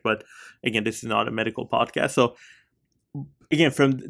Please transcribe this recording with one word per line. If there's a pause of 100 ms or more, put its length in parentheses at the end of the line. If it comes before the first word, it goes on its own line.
but (400)
again,
this
is
not
a
medical
podcast.
So (1120)
again,
from